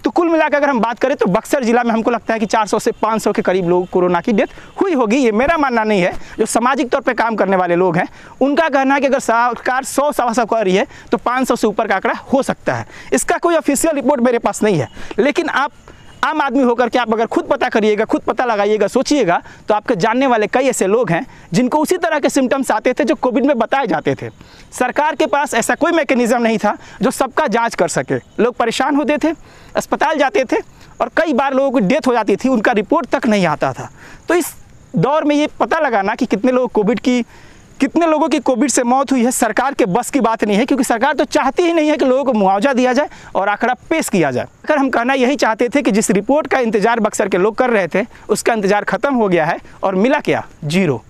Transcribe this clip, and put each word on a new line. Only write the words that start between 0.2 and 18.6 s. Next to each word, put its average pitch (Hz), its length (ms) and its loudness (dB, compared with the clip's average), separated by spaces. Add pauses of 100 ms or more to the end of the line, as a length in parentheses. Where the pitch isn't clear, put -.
मिलाकर 311 280 2
अगर 285 120 2
हम 254 100 0
बात 226 200 -4
करें 269 180 0
तो 466 100 0
बक्सर 220 360 0
जिला 240 200 2
में 233 80 0
हमको 226 200 0
लगता 226 220 -2
है 220 60 -2
कि 220 60 0
चार 220 220 0
सौ 214 120 0
से 233 140 0
पाँच 220 280 -2
सौ 214 100 0
के 208 100 -2
करीब 185 280 0
लोग 180 200 2
कोरोना 180 320 0
की 233 120 0
डेथ - 480 -4
हुई 370 120 2
होगी। 240 240 2
ये 247 160 2
मेरा 285 240 2
मानना 240 260 0
नहीं 214 180 2
है, 180 120 0 (260)
जो 220 80 2
सामाजिक 247 420 0
तौर 277 120 -2
पे 247 120 -2
काम 226 220 -2
करने 190 220 2
वाले 175 180 2
लोग 180 220 2
हैं, 185 100 0 (340)
उनका 294 280 2
कहना 269 240 2
है 277 80 2
कि 277 60 0
अगर 254 140 2
सरकार 247 640 0
सौ, 285 260 0
सवा 240 220 -2
सौ 226 120 2
कह 226 160 0
रही 185 140 2
है 233 120 0 (240)
तो 233 80 0
पाँच 247 280 -2
सौ 262 80 2
से 233 120 0
ऊपर 214 200 -2
का 196 80 2
आंकड़ा 226 180 -2 (100)
हो 269 200 0
सकता - 320 -4
है। 117 120 -8 (260)
इसका 330 240 -2
कोई 339 180 2
official 302 400 0
report 269 260 0
मेरे 233 180 2
पास 214 200 -2
नहीं 208 180 2
है, 123 120 -4 (300)
लेकिन 294 300 0
आप 285 220 -2 (500)
आम 302 200 -2
आदमी 277 220 0
होकर 240 260 2
के 254 100 0
आप 226 140 -2
अगर 220 120 0
खुद 320 200 -2
पता 269 240 0
करिएगा, 214 360 2
खुद 302 160 -2
पता 247 240 -2
लगाइएगा, 208 420 0